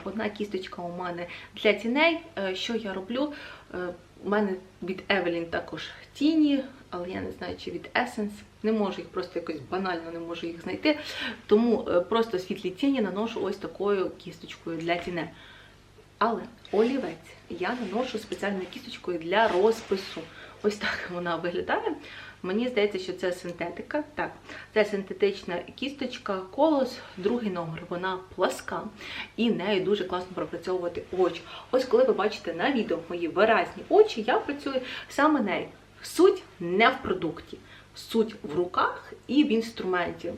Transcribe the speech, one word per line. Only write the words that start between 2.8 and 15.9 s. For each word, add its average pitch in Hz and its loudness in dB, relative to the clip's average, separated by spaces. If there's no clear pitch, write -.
роблю? 247 -4
Е, - -6
у 190 -4
мене 202 2
від 185 -6
Evelyn 175 0
також - -6
тіні, 294 6
але 180 -6
я 190 -6
не 185 -6
знаю, 180 -8
чи - -8
від 170 -10
Essence. 233 -2
Не 214 2
можу 208 0
їх, 170 -10
просто 180 -4
якось 165 -6
банально 175 -2
не 170 -8
можу 165 -8
їх 170 -8
знайти. 294 2
Тому, 220 6
е, 175 6
просто 214 2
світлі 190 -4
тіні 269 2
наношу 202 -2
ось 196 -2
такою 185 0
кісточкою - -10
для 170 2
тіней. 175 -4